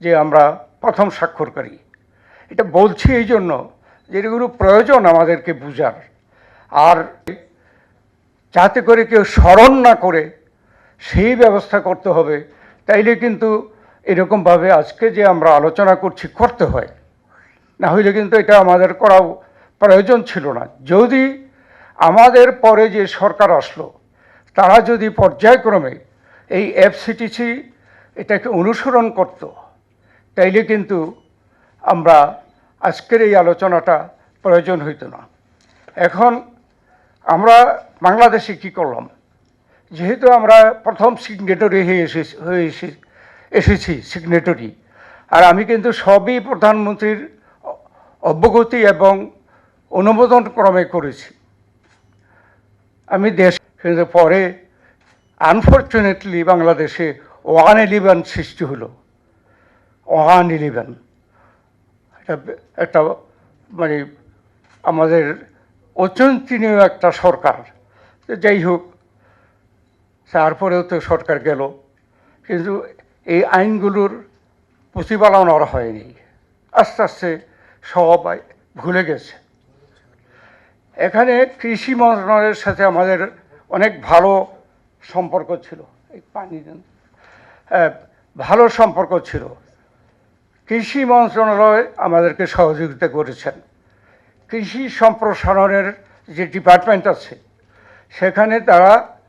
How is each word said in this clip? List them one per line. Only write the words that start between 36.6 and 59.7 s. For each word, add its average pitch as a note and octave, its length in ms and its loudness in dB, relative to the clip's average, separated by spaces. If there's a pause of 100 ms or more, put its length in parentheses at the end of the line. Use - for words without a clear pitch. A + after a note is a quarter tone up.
আমরা A3+ 600 4 (180)
বাংলাদেশে G#3+ 540 2
কি F#3 140 -16
করলাম? B2+ 380 -10 (800)
যেহেতু G#3+ 420 0
আমরা A3 420 6
প্রথম A3 420 -2
সিগনেটরি F#3+ 640 -4
হয়ে F3+ 200 -2
এসে-, D3+ 420 -10
হয়ে F3 220 -4
এসে-, - 440 -16 (400)
এসেছি, F3+ 520 -2
সিগনেটরি, E3 720 -6 (560)
আর E3+ 140 6
আমি F3+ 200 4
কিন্তু A3+ 280 -2
সবই G3+ 480 0
প্রধানমন্ত্রীর G#3+ 880 -4 (340)
অ-, - 120 -14 (480)
অবগতি A3+ 540 0
এবং G3 540 0 (600)
অনুমোদন A3 540 2
ক্রমে G3 400 0
করেছি। D3 500 -10 (1700)
আমি G3+ 240 -4
দেশ, F3+ 300 0 (220)
কিন্তু E3+ 220 -2
পরে F3 640 0 (720)
আনফরচুনেটলি G3 1080 0
বাংলাদেশে E3 760 -2 (240)
ওয়ান E3 340 4
ইলেভেন F#3+ 440 0
সৃষ্টি - 420 -12
হলো। B2+ 300 -12 (1120)